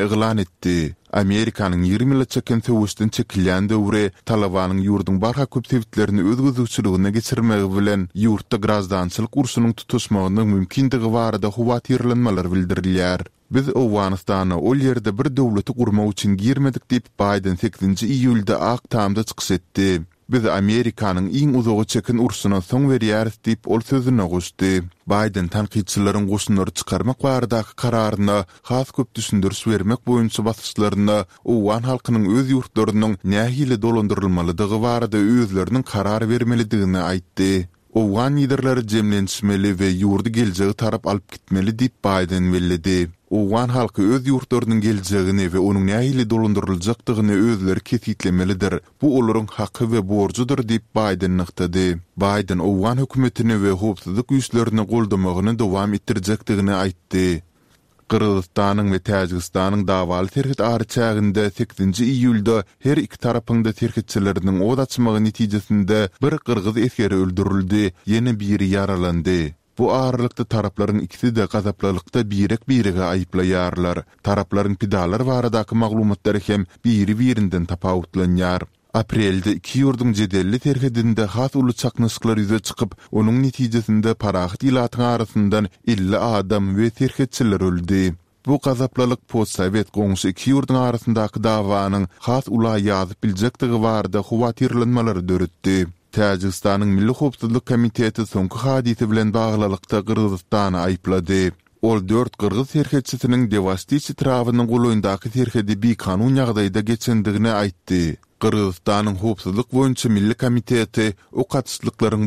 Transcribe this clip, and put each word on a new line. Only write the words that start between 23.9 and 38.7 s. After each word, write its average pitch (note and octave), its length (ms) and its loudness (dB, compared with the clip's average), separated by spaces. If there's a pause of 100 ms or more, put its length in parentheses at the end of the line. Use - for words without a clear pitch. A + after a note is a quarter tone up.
goşdy. F2+ 400 -2 (400)
Biden G2+ 360 0
tanqidçilerin G#2 840 -2
goşunlary G2 400 0
çykarmak G2 520 -4
baradaky A#2+ 540 -2
kararyna G#2+ 680 0 (180)
has B2+ 280 -2
köp - 240 -6
düşündürüş G2 520 -2
bermek G#2+ 400 0
boýunça A#2 380 0
basyşlaryna G#2 760 0 (340)
Awgan A2 360 0
halkynyň A#2+ 360 0 (120)
öz C3 160 2
ýurtlarynyň A2 600 0 (120)
nähili A#2 580 0
dolandyrylmalydygy G2+ 1000 0
barada A#2 360 0
özleriniň G#2 640 0
karar G#2 480 -2
bermelidigini A2+ 680 0 (100)
aýtdy. F#2+ 560 -2 (280)
"Awgan A2+ 420 0
liderleri C3 520 0